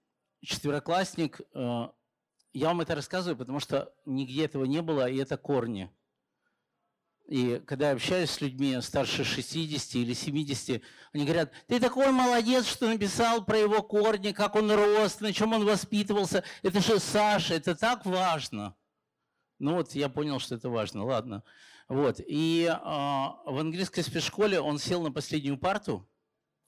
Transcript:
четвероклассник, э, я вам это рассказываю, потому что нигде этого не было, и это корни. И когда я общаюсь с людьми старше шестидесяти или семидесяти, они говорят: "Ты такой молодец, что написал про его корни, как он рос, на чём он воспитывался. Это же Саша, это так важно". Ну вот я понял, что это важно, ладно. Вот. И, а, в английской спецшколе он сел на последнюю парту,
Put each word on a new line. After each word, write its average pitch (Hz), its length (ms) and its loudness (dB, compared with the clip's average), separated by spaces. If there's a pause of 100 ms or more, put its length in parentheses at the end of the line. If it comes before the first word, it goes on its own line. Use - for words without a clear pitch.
(440)
четвероклассник, 160 960 -2 (140)
э, 120 340 -2 (640)
я 143 140 0
вам 170 140 0
это 160 140 -4
рассказываю, 175 420 -4
потому 131 220 -8
что - 340 -4 (120)
нигде 135 400 -2
этого 139 200 -2
не 143 160 0
было, 147 280 0
и 131 80 -2
это 135 200 -2
корни. 117 520 -2 (1400)
И 123 380 0
когда 143 240 0
я 139 60 2
общаюсь 170 360 0
с - 100 -8
людьми 131 400 -2
старше - 420 -2
шестидесяти 147 760 -4
или 120 140 -2
семидесяти, 139 680 -4 (320)
они 147 100 -2
говорят: 160 300 0 (140)
"Ты 240 120 0
такой 254 320 4
молодец, 247 540 4
что - 240 0
написал 226 560 2
про 220 140 2
его 208 240 4
корни, 208 480 2
как 202 240 -2
он 214 160 4
рос, 208 500 4
на 208 100 0
чём 220 220 0
он 220 100 2
воспитывался. 202 800 2 (180)
Это 190 200 2
же 208 180 4
Саша, 208 540 2
это 165 220 0
так 233 300 0
важно". 160 720 -2 (840)
Ну 147 160 0
вот 170 180 -2
я 139 160 -2
понял, 147 300 -2
что - 160 -6
это 120 140 -6
важно, 107 360 -2
ладно. 117 380 -2 (440)
Вот. 131 320 2
И, 165 500 2
а, 143 760 -2
в 139 140 -4
английской 170 420 -2
спецшколе 185 580 0
он 147 200 0
сел 175 240 -2
на 151 80 -2
последнюю 143 460 -4
парту, 175 520 -2 (580)